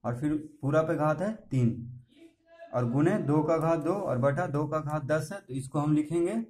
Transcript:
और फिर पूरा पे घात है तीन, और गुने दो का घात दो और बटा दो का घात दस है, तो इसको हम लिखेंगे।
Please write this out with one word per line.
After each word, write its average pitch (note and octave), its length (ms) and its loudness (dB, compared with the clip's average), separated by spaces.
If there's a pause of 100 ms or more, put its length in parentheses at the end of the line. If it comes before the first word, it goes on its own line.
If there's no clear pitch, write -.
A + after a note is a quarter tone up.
और A#2+ 120 -4
फिर D3 200 0 (260)
पूरा D3 220 4
पे D#3+ 140 0
घात D3+ 240 0
है G#3 100 -2 (160)
तीन, - 520 0 (720)
और A#2+ 160 0
गुने D#3 320 2
दो D3+ 220 2
का D#3+ 160 2
घात E3 220 2
दो D#3+ 120 0
और E3+ 260 -2
बटा C#3+ 280 2
दो D3 200 -2
का D#3 140 -2
घात D3 240 -4
दस D#3 260 0
है, G3 80 -10
तो - 160 -14
इसको C3+ 240 -6
हम D3+ 160 2
लिखेंगे। E3+ 400 0 (140)